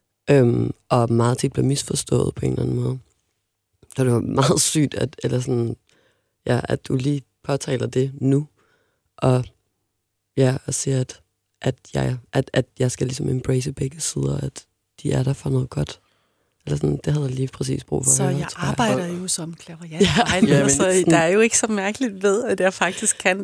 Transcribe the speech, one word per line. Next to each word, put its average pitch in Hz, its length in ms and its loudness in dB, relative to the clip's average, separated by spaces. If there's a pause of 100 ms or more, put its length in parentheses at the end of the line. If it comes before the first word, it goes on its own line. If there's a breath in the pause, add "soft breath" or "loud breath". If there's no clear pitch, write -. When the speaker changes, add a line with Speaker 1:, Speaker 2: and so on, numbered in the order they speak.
(300)
Speaker 1:
Øhm, 120 440 4 (140)
og 120 240 2
meget 117 260 2
tit 135 140 -2
bliver 127 140 0
misforstået - 680 -2
på - 120 -4
en 131 60 0
eller 127 100 -2
anden 127 180 -2
måde. 127 180 -4 (1000)
Så 131 80 2
det 123 80 2
var 117 80 2
meget 135 400 2
sygt, - 340 0
at, - 300 -4
eller 131 160 -2
sådan, 123 360 -2 (720)
ja, 123 180 2
at - 240 -4
du 135 60 0
lige 135 280 -2 (220)
påtaler 135 420 -2
det 131 340 -2
nu, 139 260 2 (680)
og, 127 280 2 (920)
ja, 131 200 4 (100)
og 135 80 -4
siger, 135 260 -2
at, - 200 -8 (420)
at 131 120 -2 (200)
jeg, 131 240 -2 (140)
at, 135 200 -2
at 131 140 0 (120)
jeg 127 120 0
skal - 160 -4
ligesom 127 220 -6
embrace 131 440 -2
begge 139 280 -8
sider, 139 400 -4
at - 260 -10 (360)
de 147 100 -2
er 135 100 0
der 131 100 0
for 139 180 -6
noget 131 200 -2
godt. - 300 -6 (640)
Eller 147 100 -2
sådan, 147 280 0
det 151 80 0
havde 147 140 0
jeg 127 80 -4
lige 131 140 -4
præcis 131 360 -6
brug 143 200 -4
for 131 60 2
at - 60 4
Speaker 2:
Så 135 60 0
Speaker 1:
høre, 139 140 0
Speaker 2:
jeg 143 120 -6
Speaker 1:
tror - 140 -12
jeg. - 60 -2
Speaker 2:
arbejder - 380 0
Speaker 3:
Ja. 175 140 -8
Speaker 2:
jo 185 80 -8
som 170 340 -6
clairvoyant 165 400 -4
Speaker 1:
Ja. 196 40 6 (240)
Speaker 2:
vejleder, - 260 4
Speaker 3:
Ja, 139 60 4
men 139 80 4
Speaker 2:
så 139 60 2
Speaker 1:
Sådan 185 300 4
Speaker 2:
der 170 120 6
er 165 100 4
jo 196 120 4
ikke 226 180 4
så - 80 0
mærkeligt 208 560 -2
ved, 202 220 2
at 202 160 -2
jeg 185 140 4
faktisk 185 440 -2
kan 185 260 0